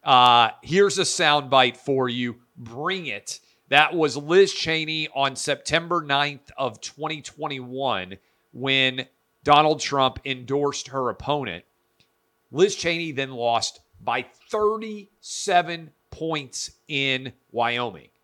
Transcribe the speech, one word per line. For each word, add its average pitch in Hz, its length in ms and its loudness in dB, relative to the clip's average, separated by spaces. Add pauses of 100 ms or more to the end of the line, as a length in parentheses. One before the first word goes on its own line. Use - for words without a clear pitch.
Uh, 123 460 6 (120)
here's 196 380 2
a 180 40 0
soundbite 139 720 2
for 131 320 -2
you. 120 260 -6 (220)
Bring 147 500 -8
it. - 320 -12 (300)
That 151 260 4
was 147 220 0
Liz 180 360 4
Cheney 156 640 -4
on 135 200 0
September 165 680 -2
ninth 143 560 -4
of 123 240 -4
twenty 151 400 -8
twenty-one 127 960 -6 (340)
when 131 560 0 (360)
Donald 151 360 6
Trump 135 460 0
endorsed 135 640 -4
her 127 200 -4
opponent. 120 540 -6 (880)
Liz 175 240 2
Cheney 165 380 -4
then 135 180 -4
lost 117 480 -2 (240)
by 123 220 -4 (260)
thirty-seven 202 1400 -2 (220)
points 156 600 -8 (180)
in 135 440 -2 (180)
Wyoming. 117 580 -4 (140)